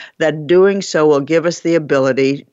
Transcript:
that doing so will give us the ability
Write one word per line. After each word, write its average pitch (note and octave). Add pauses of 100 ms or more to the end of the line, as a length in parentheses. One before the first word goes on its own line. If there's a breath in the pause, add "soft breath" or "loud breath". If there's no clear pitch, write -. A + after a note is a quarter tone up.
(180 loud breath)
that D#3
doing F#3+
so D#3
will D3
give D#3
us E3+
the E3
ability C3+